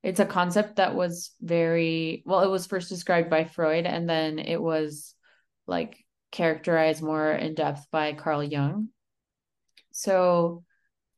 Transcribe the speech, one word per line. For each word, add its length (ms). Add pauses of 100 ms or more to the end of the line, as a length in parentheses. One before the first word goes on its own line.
it's 180
a 60
concept 520
that 180
was 360 (100)
very, 840
well, 160
it 80
was 180
first 220
described 400
by 140
Freud, 420
and 240
then 300
it 220
was, 520 (540)
like, 300 (340)
characterized 680
more 300
in 220
depth 380
by 220
Carl 300
Jung. 460 (1040)
So 720 (540)